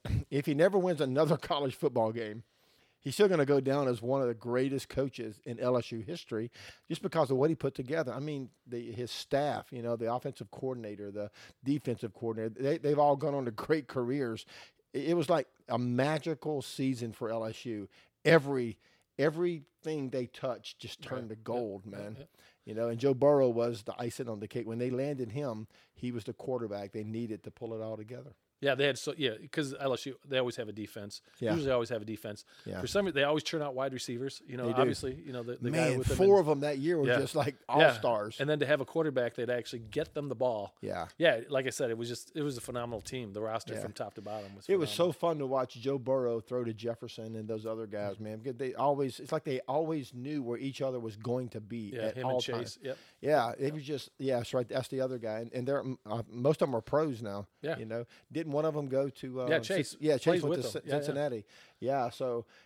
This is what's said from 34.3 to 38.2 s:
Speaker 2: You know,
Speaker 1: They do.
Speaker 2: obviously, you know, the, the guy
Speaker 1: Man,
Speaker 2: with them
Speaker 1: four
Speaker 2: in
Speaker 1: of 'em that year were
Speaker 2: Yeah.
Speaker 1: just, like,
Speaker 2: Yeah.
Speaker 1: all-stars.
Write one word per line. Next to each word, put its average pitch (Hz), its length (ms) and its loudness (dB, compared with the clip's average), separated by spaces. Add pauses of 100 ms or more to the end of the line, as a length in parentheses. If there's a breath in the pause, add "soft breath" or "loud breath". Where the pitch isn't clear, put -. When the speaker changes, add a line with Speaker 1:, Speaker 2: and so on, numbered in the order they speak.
Speaker 2:
You 123 100 -10
know, 127 100 -4
Speaker 1:
They 113 60 0
do. 123 60 2
Speaker 2:
obviously, 127 340 2
you 151 200 -12
know, 120 100 -6
the, 120 140 -6
the 120 120 -2
guy 156 200 4
Speaker 1:
Man, 127 100 2
Speaker 2:
with 127 80 0
them - 100 2
Speaker 1:
four 196 200 10
Speaker 2:
in 190 40 8
Speaker 1:
of 151 80 2
'em 143 120 4
that 147 180 0
year 165 180 2
were 139 80 4
Speaker 2:
Yeah. 151 140 4
Speaker 1:
just, 139 160 -2
like, 143 240 2
Speaker 2:
Yeah. - 60 -20 (240)
Speaker 1:
all-stars. 113 500 0